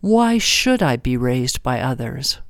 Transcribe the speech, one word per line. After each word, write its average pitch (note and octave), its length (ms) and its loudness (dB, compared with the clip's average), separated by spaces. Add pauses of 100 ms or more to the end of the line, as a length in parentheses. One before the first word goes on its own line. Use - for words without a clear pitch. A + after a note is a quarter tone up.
Why A#3 360 4
should - 460 2
I C3 140 2
be B2+ 180 -2
raised B2 480 -2
by B2+ 160 -2
others? B2+ 600 -4 (100)